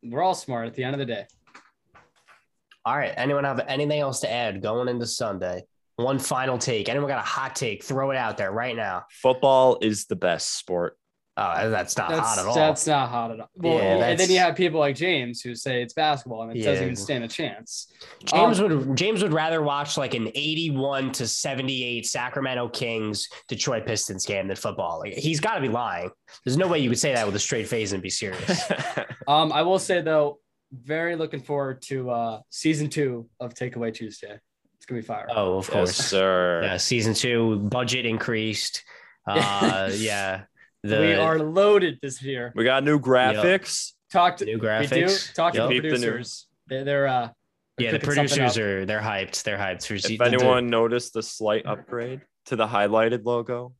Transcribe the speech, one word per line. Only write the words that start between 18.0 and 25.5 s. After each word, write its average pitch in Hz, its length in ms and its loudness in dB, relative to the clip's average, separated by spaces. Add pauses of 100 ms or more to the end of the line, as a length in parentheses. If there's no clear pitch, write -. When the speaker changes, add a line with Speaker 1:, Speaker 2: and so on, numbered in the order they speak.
Speaker 2:
James 175 380 6
Speaker 1:
Um, 156 260 2
Speaker 2:
would, 135 100 0
James 190 240 0
would 185 120 2
rather 160 280 0
watch, 147 360 -2
like, 131 160 -2
an 113 200 -2
eighty-one 139 800 -2
to 120 160 -4
seventy-eight 127 800 -4
Sacramento 127 640 -4
Kings 110 580 -4 (220)
Detroit 117 360 -2
Pistons 104 400 -4
game 98 220 -4
than 98 80 -6
football. 85 440 -6
Like, 95 160 -10
he's 151 260 -2
gotta 208 180 -2